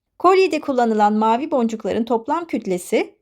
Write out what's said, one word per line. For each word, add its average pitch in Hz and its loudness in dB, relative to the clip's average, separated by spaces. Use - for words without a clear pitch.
Kolyede 370 4
kullanılan 226 2
mavi 226 0
boncukların 226 -2
toplam 285 -2
kütlesi 220 -4